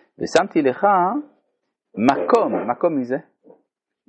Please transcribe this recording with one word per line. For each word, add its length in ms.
"ושמתי 420
לך 260
מקום", 760
מקום 240
מי 100
זה? 120